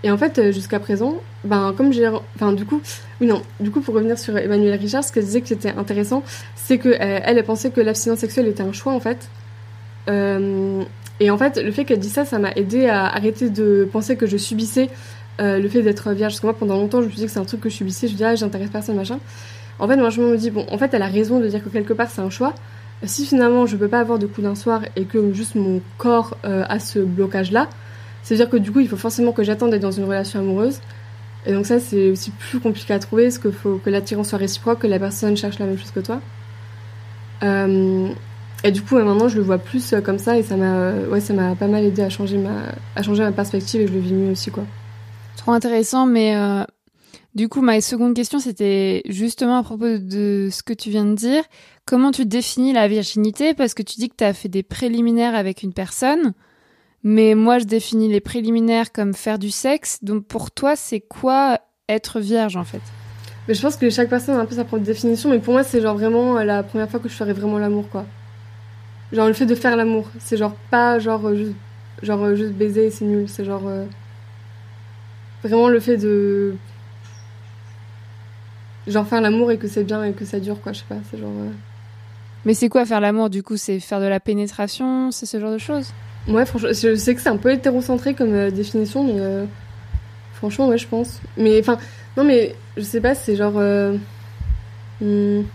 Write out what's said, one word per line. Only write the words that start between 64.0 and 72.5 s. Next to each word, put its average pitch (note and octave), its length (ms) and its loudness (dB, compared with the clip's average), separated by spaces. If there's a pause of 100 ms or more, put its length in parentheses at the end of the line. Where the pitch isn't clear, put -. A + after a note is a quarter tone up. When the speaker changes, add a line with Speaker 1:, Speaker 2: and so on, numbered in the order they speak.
Speaker 1:
personne B3 260 0
a A#3+ 60 2
un A3 40 0
peu A3 80 -8
sa A#3 100 -2
propre A3+ 200 -2
définition, A3+ 480 0
mais A#3+ 80 4
pour A3+ 140 0
moi, C4 100 6
c'est B3+ 180 0
genre G#3+ 140 0
vraiment, A#3 420 2
euh, A3 60 0
la G3+ 180 0
première G#3+ 260 -4
fois A#3 120 -4
que A#3 100 -8
je - 60 -14
ferais G3+ 180 -2
vraiment G#3 240 -2
l'amour, G#3 320 -2
quoi. G3 160 -8 (1080)
Genre A3 160 4
le A3 60 6
fait A3+ 140 2
de A#3 80 4
faire A#3+ 200 2
l'amour, A3 300 2 (140)
c'est - 180 -4
genre G#3 180 0 (140)
pas A#3+ 300 4
genre, G#3+ 280 -2
euh, G#3 80 2
juste, G#3 200 -4 (480)
genre, G3+ 200 -2
euh, G3+ 120 2
juste G#3+ 160 -2